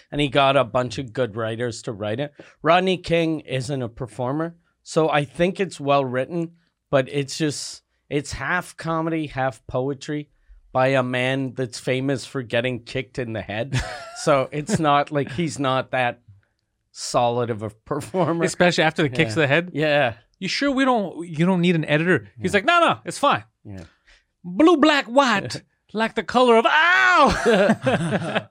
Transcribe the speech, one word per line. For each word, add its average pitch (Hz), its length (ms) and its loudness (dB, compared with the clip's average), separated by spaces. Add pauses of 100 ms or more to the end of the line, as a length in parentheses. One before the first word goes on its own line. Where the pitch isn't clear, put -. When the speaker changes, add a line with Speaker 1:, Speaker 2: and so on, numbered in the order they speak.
Speaker 1:
and 147 100 -4
he 147 80 0
got 139 280 4
a 131 80 4
bunch 123 340 -4
of 131 140 -8
good 113 240 -4
writers 113 460 -6
to 131 100 -8
write 107 280 -6
it. 147 120 -8 (300)
Rodney 180 340 4
King 165 440 0
isn't 131 420 -6
a 117 60 -4
performer, 135 680 -6 (260)
so 156 280 0
I 147 140 2
think 180 360 -2
it's 190 200 -6
well 143 240 2
written, 135 480 -4 (380)
but 131 200 2
it's 143 260 -4
just, - 460 -4 (260)
it's 139 260 -4
half 165 440 -4
comedy, 165 480 -4
half 131 400 -4
poetry 143 640 -6 (420)
by 131 160 2
a 135 140 4
man 127 500 -2
that's 131 260 -6
famous 131 460 -2
for - 160 -8
getting 120 440 -2
kicked - 340 -8
in 117 140 -6
the 107 100 -6
head. 123 440 -4
Speaker 2:
<laughs> - 60 -10 (300)
Speaker 1:
So 139 300 2
it's 151 260 -2
not 143 320 2
like, 143 220 -4
he's 160 260 -4
not 131 320 -2
that 123 300 -2 (720)
solid 120 580 -2
of 107 140 -6
a 107 60 -6
performer. 160 760 -2
Speaker 2:
Especially 175 400 2
after 160 180 0
the 151 60 2
kicks 117 220 0
Speaker 1:
Yeah. 107 40 -4
Speaker 2:
to 156 60 2
the 147 80 4
head. 170 240 2
Speaker 1:
Yeah. 147 420 2 (240)
Speaker 2:
"You 190 80 -6
sure 285 240 -2
we 269 140 2
don't, 214 440 0
you 160 160 0
don't 185 160 4
need 175 140 6
an 156 120 0
editor?" 151 420 2 (120)
He's 175 120 -4
Speaker 1:
Yeah. 202 60 4
Speaker 2:
like, 196 60 -2
"No, 339 140 4
no, 285 260 4
it's - 140 -8
fine." 240 240 2 (220)
Speaker 1:
Yeah. 98 180 -14 (600)
Speaker 2:
"Blue, 285 320 4
black, 285 300 0
white, 226 560 0 (140)
Speaker 1:
<laughs> - 160 -20
Speaker 2:
like 220 220 -4
the 226 80 -4
color 240 340 4
of," 233 120 6
ow! 240 1800 2